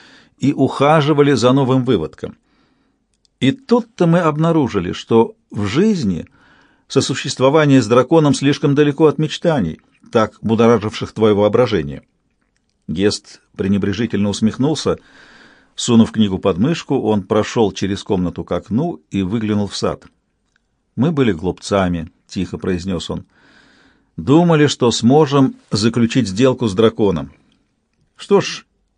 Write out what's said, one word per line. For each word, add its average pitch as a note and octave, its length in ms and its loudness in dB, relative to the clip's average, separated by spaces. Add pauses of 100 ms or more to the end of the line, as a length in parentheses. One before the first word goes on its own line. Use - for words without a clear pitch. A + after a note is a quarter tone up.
(400)
и C3+ 120 0
ухаживали C#3+ 840 2
за B2 200 2
новым C3 320 0
выводком. F2+ 520 -4 (1000)
И C3 120 2
тут-то A3+ 560 -2
мы E3+ 120 4
обнаружили, D3+ 720 0
что A2+ 440 0 (140)
в G#2 160 -6
жизни B2+ 600 -2 (600)
сосуществование C#3 960 2
с G#2+ 60 -2
драконом C3+ 460 2
слишком C#3 420 0
далеко D3 300 2
от C#3+ 140 2
мечтаний, D3 600 -4 (320)
так A2 300 0
будораживших A2 720 0
твое G#2+ 220 2
воображение. G#2 640 0 (840)
Гест G2 540 -4 (140)
пренебрежительно G2+ 720 -2
усмехнулся, A2 680 -2 (800)
сунув A2+ 360 2
книгу G2+ 280 -2
под F#2 180 0
мышку, D3 420 -2
он G#2 240 -2
прошел G#2+ 480 0
через G2 320 -6
комнату F2+ 400 -4
к - 80 -8
окну G2+ 480 -6 (120)
и G2 100 -4
выглянул G#2 460 -2
в - 80 -12
сад. F2 300 -6 (920)
"Мы C#3+ 160 0
были C3+ 200 0
глупцами", — F2 800 -2 (160)
тихо F2 300 -8
произнес F#2 520 -6
он. E2 160 -10 (920)
Думали, D3+ 480 4
что A#2+ 240 0
сможем C#3 640 2 (160)
заключить A2+ 560 0
сделку B2 400 0
с G2 60 -4
драконом. G2 580 0 (840)
Что G3 240 0
ж, - 240 -10 (320)